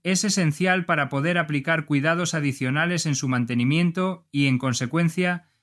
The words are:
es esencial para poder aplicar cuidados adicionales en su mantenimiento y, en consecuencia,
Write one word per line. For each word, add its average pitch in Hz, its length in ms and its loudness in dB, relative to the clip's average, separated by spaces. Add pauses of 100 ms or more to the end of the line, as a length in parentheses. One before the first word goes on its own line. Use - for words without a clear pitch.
es 185 220 0
esencial 185 600 2
para 151 240 0
poder 156 300 0
aplicar 151 480 0
cuidados 165 480 0
adicionales 151 720 -2
en 147 80 0
su 135 140 -2
mantenimiento 147 1000 0
y, 143 160 2
en 127 120 2
consecuencia, 165 920 -2 (140)